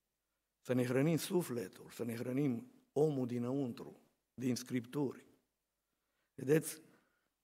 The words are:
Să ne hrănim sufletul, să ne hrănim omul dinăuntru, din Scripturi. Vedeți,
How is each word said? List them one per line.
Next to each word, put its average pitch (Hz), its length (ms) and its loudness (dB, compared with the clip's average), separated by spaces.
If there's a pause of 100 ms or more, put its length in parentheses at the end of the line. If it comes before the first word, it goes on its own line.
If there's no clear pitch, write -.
(600)
Să - 120 -4
ne 123 120 2
hrănim 135 320 4
sufletul, 123 760 -2
să - 140 -6
ne 117 100 -4
hrănim 127 560 0 (220)
omul 139 340 4
dinăuntru, 120 720 -4 (340)
din 123 200 0
Scripturi. 123 720 -4 (1080)
Vedeți, 143 460 2 (640)